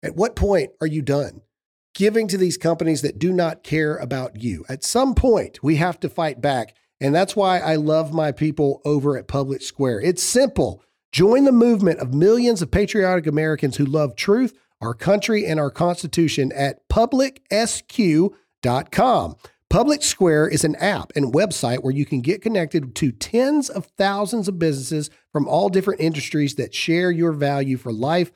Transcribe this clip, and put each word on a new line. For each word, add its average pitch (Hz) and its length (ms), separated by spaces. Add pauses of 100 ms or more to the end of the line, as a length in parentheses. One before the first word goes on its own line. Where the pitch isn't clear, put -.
At - 140
what 226 180
point 185 360 (100)
are 165 60
you 156 160
done 139 400 (520)
giving 214 340
to 190 100
these 180 180
companies 165 460
that 139 160
do 180 160
not 165 280
care 151 340
about 131 460
you? 101 240
At 135 160
some 254 320
point, 208 480
we 151 140
have 170 240
to 165 80
fight 147 320
back, 127 340 (280)
and 139 120
that's 190 220
why 185 220
I 160 180
love 156 380
my 156 180
people 147 540
over 143 320
at - 100
Public 135 320
Square. 123 400
It's 180 220
simple. 196 600 (300)
Join 220 320
the 269 80
movement 226 480
of 127 120
millions 214 480
of 151 120
patriotic 185 560
Americans 151 480
who 143 80
love 143 320
truth, 226 420 (220)
our 113 140
country, 208 520
and 156 140
our 143 100
Constitution 165 800
at - 380
public 262 520 (120)
S 220 300
Q 180 520 (280)
dot 123 280
com. 190 460 (340)
Public 285 320
Square 160 460
is 156 160
an 151 100
app 160 400
and 139 180
website 135 520
where 131 100
you 139 100
can 135 160
get 175 220
connected 165 540
to 127 160
tens 262 580
of - 160 (100)
thousands 202 520
of 190 100
businesses 151 500 (240)
from 139 140
all 180 220
different 190 320
industries 151 560
that 117 180
share 175 380
your 170 180
value 139 460
for 123 160
life 156 440